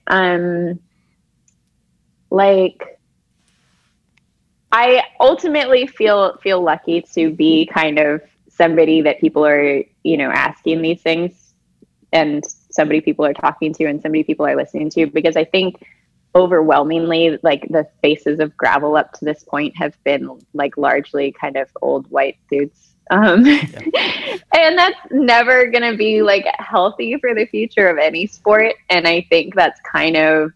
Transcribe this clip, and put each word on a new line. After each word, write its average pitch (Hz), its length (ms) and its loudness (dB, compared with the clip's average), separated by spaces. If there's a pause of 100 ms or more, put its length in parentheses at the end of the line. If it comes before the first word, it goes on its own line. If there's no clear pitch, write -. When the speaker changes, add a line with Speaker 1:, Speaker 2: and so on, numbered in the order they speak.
Speaker 1:
Um, 175 720 -2 (1500)
like, 190 680 0 (1700)
I 247 320 4 (160)
ultimately 269 640 2
feel, 208 520 0
feel 190 240 -2
lucky 165 400 -2 (120)
to 160 180 0
be 160 360 2
kind 156 320 -2
of 151 220 0 (280)
somebody 160 520 2
that 147 200 0
people 151 240 0
are, 143 380 2 (200)
you 160 140 0
know, 135 140 -4
asking 160 500 -2
these 165 200 -4
things, 170 520 -6 (580)
and 151 320 0 (280)
somebody 151 300 0
people 151 220 -2
are 143 100 0
talking 151 420 -4
to, 160 100 -2
and 147 160 -6
somebody 156 220 -2
people 151 240 -2
are 139 80 0
listening 151 360 -6
to, 165 140 0
because 156 300 -2
I 160 80 2
think 185 400 -4 (520)
overwhelmingly, 165 1080 2
like, 147 260 -2
the 151 180 -2 (140)
faces 151 380 -2
of 151 180 -4
gravel 143 380 -2
up - 180 -2
to - 120 -14
this 151 180 -6
point 147 340 -8
have 151 260 -8
been, 139 360 -4 (160)
like, 143 200 -6
largely 139 560 -2
kind 139 240 -12
of 135 140 -6 (140)
old 139 260 -4
white 139 280 -4 (120)
dudes. - 460 -6 (160)
Um, 208 340 4
Speaker 2:
Yeah. 320 920 -2 (100)
Speaker 1:
<laughs> - 100 -2
and 330 180 4
that's 370 220 2 (140)
never 247 560 4
gonna 233 280 -2
be, 214 280 0
like, 202 240 2 (100)
healthy 220 600 -2
for 247 180 -4
the 220 100 -2
future 214 420 -2
of 165 120 0
any 160 260 0
sport. 214 480 0 (160)
And 170 180 0
I 170 220 -2
think 165 240 0
that's 175 280 0
kind 160 360 -2
of 156 380 2